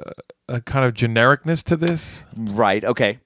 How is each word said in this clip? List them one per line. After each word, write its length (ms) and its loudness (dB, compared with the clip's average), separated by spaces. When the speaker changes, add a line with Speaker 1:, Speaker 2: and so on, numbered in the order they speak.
Speaker 1:
a 140 -4
kind 240 -2
of 80 0
genericness 720 2
to 140 0
this. 460 -4
Speaker 2:
Right, 480 0
okay. 400 0